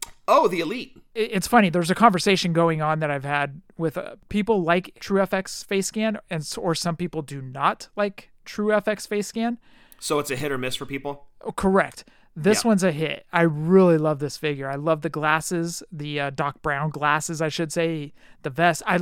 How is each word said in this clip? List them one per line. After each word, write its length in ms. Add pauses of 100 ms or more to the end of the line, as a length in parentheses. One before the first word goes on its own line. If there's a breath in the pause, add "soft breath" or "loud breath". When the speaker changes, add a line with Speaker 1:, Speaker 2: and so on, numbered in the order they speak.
(280)
Speaker 1:
Oh, 200
the 100
Elite. 420 (140)
Speaker 2:
It, 200
it's 120
funny. 240
There's 200
a 40
conversation 580
going 300
on 160
that 140
I've 120
had 360 (180)
with, 180
uh, 200 (120)
people 320
like 380
True 240
F 100
X 300
Face 240
Scan, 320 (100)
and 120
s-, 180
or 160
some 220
people 260
do 180
not 540
like 360 (140)
True 280
F 160
X 180
Face 220
Scan. 300 (420 soft breath)
Speaker 1:
So 180
it's 140
a 40
hit 140
or 80
miss 160
for 100
people? 420 (160)
Speaker 2:
Oh, 100
correct. 520 (300 soft breath)
This 300
Speaker 1:
Yeah. 60
Speaker 2:
one's 120
a 80
hit. 420
I 100
really 560
love 200
this 180
figure. 320
I 60
love 280
the 60
glasses, 720 (100)
the, 280
uh, 100
Doc 300
Brown 300
glasses, 500
I 80
should 240
say, 400 (300 soft breath)
the 80
vest. 340
I, 180